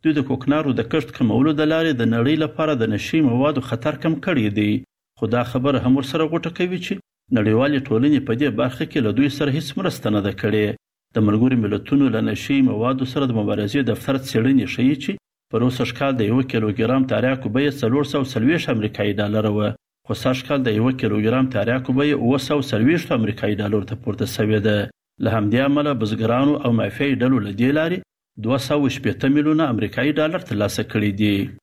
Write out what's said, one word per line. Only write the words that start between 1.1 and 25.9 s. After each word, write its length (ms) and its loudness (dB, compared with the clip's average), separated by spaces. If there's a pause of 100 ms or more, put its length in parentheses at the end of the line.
کمولو 360 2
د 180 0
لارې 260 2
د 60 0 (100)
نړۍ 300 2
لپاره 320 -2
د 80 0 (100)
نشي 320 -2
موادو 440 2
خطر 340 -4
کم 100 2 (120)
کړی 220 0 (100)
دی. 140 2 (460)
خو 160 -4
دا 160 2
خبره 340 0
هم 140 4
ورسره 340 -2
غوټه 260 -4
کوي 280 -2
چې 80 -4 (440)
نړیوالې 500 2
ټولنې 400 2
په 120 0
دې 100 0 (120)
برخه 240 -2
کې 200 -2
له 120 2
دوی 200 2
سره 200 0
هیڅ 100 -6 (120)
مرسته 360 -4
نه 100 2
ده 160 -2
کړې. 260 2 (480)
د 20 2 (100)
ملګرو 380 4
ملتونو 400 2 (100)
له 140 0
نشي 280 -2 (120)
موادو 440 0
سره 140 0
د 120 0
مبارزې 420 0 (100)
دفتر 240 -2 (140)
څېړنې 440 4
ښیي 300 2
چې 80 -4 (400)
په 120 -2
اوس 380 0
کال 160 2
د 40 0 (100)
یوه 200 2
کیلوګرام 640 0
تریاکو 420 0
بیه 160 2 (100)
څلور 300 2
سوه 220 0
څلوېښت 420 0
امریکایي 460 -2
ډالره 340 0
وه، 140 0 (380)
خو 60 -4 (100)
سږ 140 2 (100)
کال 200 0
د 120 0
یوه 200 2
کیلوګرام 460 2 (100)
تریاکو 420 0
بیه 220 2
اووه 200 2 (100)
سوه 120 2 (100)
څلوېښت 480 2
امریکایي 420 0
ډالرو 280 -2
ته 140 -6
پورته 220 -4 (100)
سوې 320 2
ده. 100 2 (460)
له 120 2
همدې 240 2 (100)
امله 220 2 (100)